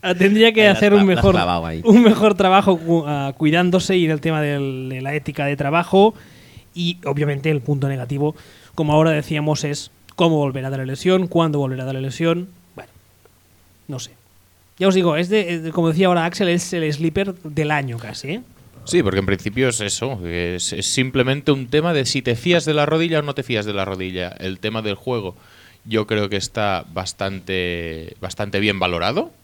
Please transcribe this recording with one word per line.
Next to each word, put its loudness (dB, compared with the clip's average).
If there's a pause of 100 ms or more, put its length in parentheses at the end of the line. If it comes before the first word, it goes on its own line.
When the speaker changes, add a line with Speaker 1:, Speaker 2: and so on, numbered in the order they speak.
Speaker 1:
Ah, -2
tendría 6
que 2
Speaker 2:
Ahí 8
la 8
has 0
Speaker 1:
hacer 6
un 8
Speaker 2:
cla-, 6
la 4
has 2
Speaker 1:
mejor, 6
Speaker 2:
clavado 2
ahí. -4
Speaker 1:
un 10
mejor 6
trabajo 4
cu-, 2
ah, -4
cuidándose 2
y 2
en 2
el -2
tema -2
del, -4
de -8
la -6
ética -4
de -2
trabajo. 2 (580)
Y, -4
obviamente, -2
el 0
punto -2
negativo, -4 (400)
como 0
ahora 4
decíamos, -2
es -8 (240)
cómo 2
volverá -2
de -6
la -6
lesión, 0
cuándo 0
volverá -4
de -6
la -6
lesión. -2 (280)
Bueno, -20 (960)
no -10
sé. -14 (680)
Ya 2
os 4
digo, 4
es -2
de, 0
eh, -6
como 2
decía 2
ahora 2
Axel, -2
es 0
el -2
sleeper -2
del -4
año -2
casi, -12
¿eh? -8 (420)
Speaker 3:
Sí, 2
porque 0
en -2
principio -2
es -4
eso, -6
es, -6
es -6
simplemente 0
un 0
tema 0
de 0
si -4
te -2
fías 0
de -2
la 2
rodilla 0
o -2
no -6
te -6
fías -4
de -6
la -2
rodilla. -6 (100)
El -8
tema -6
del -4
juego -6 (500)
yo -2
creo -2
que -4
está -4
bastante, -8
bastante -6
bien 0
valorado. -2 (120)